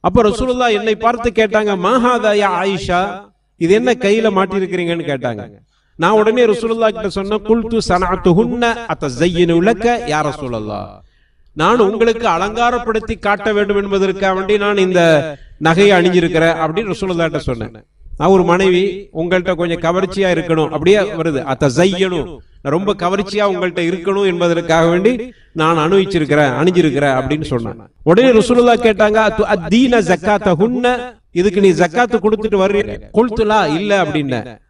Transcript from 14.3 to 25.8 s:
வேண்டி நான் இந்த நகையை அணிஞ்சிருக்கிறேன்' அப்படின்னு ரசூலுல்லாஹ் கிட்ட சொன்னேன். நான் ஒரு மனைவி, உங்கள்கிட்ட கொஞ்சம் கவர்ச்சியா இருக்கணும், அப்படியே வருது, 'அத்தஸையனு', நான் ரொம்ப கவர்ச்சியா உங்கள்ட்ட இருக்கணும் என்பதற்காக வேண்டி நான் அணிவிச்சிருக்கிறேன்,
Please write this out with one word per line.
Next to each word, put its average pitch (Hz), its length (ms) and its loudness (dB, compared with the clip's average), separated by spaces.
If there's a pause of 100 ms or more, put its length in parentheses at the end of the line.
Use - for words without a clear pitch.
வேண்டி 190 240 -2
நான் 202 200 0
இந்த 185 240 2 (600)
நகையை 185 340 4
அணிஞ்சிருக்கிறேன்' 165 600 2
அப்படின்னு 170 340 -4
ரசூலுல்லாஹ் 170 360 -4
கிட்ட 160 100 -6
சொன்னேன். 117 360 -8 (420)
நான் 160 120 0
ஒரு 190 140 4
மனைவி, 185 680 0
உங்கள்கிட்ட 175 420 -2
கொஞ்சம் 170 240 -4
கவர்ச்சியா 185 500 -2
இருக்கணும், 160 400 0
அப்படியே 160 280 2
வருது, 165 460 -2
'அத்தஸையனு', 147 960 -2 (240)
நான் 143 120 -4
ரொம்ப 196 200 -2
கவர்ச்சியா 196 500 -2
உங்கள்ட்ட 180 380 -2
இருக்கணும் 185 440 -2
என்பதற்காக 170 640 0
வேண்டி 190 220 2 (420)
நான் 160 240 0
அணிவிச்சிருக்கிறேன், 156 760 2